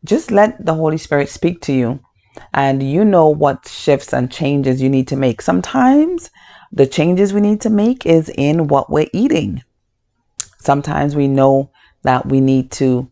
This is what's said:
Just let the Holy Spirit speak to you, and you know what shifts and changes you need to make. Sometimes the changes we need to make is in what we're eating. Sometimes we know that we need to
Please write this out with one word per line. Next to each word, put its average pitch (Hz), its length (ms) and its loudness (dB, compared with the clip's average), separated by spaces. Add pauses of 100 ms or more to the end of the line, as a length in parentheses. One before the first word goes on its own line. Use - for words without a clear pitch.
Just 247 260 -2
let 208 340 0
the 160 100 -2
Holy 160 240 -2
Spirit 143 300 -2
speak - 340 -6
to 147 100 -4
you, 127 280 -2 (520)
and 135 300 0
you 147 220 0
know 180 240 4
what 151 400 0
shifts - 440 -2
and 127 180 -2
changes 135 520 -2
you 131 80 2
need 131 180 0
to 139 80 -4
make. 131 240 -2
Sometimes 262 880 0 (440)
the 143 140 2
changes 180 460 0
we 202 80 0
need 208 220 0
to 220 80 -2
make 220 340 0
is 165 320 2
in 151 300 0
what 143 240 0
we're 151 220 0
eating. 160 500 -2 (960)
Sometimes 143 560 -2
we 143 140 0
know 135 420 2 (320)
that 127 240 -2
we 135 140 0
need 131 300 0
to 131 420 -2